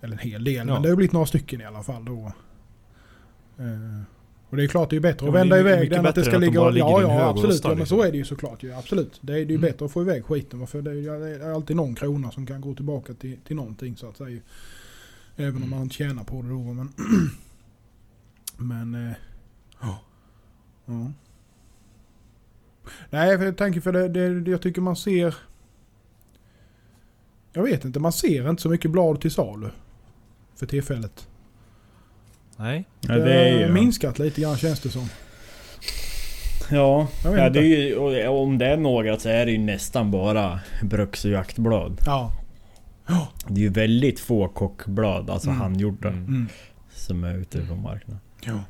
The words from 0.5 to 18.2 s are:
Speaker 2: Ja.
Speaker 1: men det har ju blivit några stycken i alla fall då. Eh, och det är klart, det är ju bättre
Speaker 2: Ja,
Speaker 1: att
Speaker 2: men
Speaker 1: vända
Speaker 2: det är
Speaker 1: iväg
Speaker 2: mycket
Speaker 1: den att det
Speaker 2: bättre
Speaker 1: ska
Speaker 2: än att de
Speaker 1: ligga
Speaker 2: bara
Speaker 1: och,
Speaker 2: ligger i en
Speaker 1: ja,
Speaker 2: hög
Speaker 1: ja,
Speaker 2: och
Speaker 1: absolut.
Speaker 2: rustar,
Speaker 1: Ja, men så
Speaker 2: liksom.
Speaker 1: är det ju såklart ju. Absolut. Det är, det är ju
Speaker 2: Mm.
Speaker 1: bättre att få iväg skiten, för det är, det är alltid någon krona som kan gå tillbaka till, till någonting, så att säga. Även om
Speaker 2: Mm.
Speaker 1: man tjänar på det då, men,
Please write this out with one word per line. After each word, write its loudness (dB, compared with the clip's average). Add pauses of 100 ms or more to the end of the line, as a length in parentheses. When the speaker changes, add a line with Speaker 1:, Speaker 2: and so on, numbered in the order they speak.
Speaker 2:
Ja. -6
Speaker 1:
men 0
det 2
har 4
ju 4
blivit 4
några 2
stycken -2
i -16
alla -14
fall -10
då. -10 (1300)
Eh, -10 (480)
och -4
det 2
är 0
klart, 0
det 0
är 0
ju 0
bättre 0
Speaker 2:
Ja, 0
Speaker 1:
att 2
Speaker 2:
men 8
Speaker 1:
vända 8
Speaker 2:
det 8
är 6
Speaker 1:
iväg 6
Speaker 2:
mycket 2
Speaker 1:
den 4
att 4
det 2
Speaker 2:
bättre 4
Speaker 1:
ska 4
Speaker 2:
än -
att 6
de 6
Speaker 1:
ligga 6
Speaker 2:
bara 8
Speaker 1:
och, 4
Speaker 2:
ligger 6
i 6
en 8
Speaker 1:
ja, 4
Speaker 2:
hög 4
Speaker 1:
ja, 4
Speaker 2:
och 4
Speaker 1:
absolut. 2
Speaker 2:
rustar, 0
Speaker 1:
Ja, 2
men 0
så 0
Speaker 2:
liksom. 4
Speaker 1:
är 0
det -2
ju -4
såklart -10
ju. -14
Absolut. -4
Det -8
är, -2
det 0
är -4
ju -2
Speaker 2:
Mm. 2 (100)
Speaker 1:
bättre -6
att -6
få -2
iväg -2
skiten, -6
för -10
det -6
är, -8
det -10
är -6
alltid -4
någon -2
krona -4
som -10
kan -12
gå -10
tillbaka -8
till, -14 (100)
till -8
någonting, -12
så -18
att -20
säga. -14 (960)
Även -4
om -6
Speaker 2:
Mm. -6
Speaker 1:
man -6
tjänar -6
på -10
det -10
då, -6
men, -10 (1600)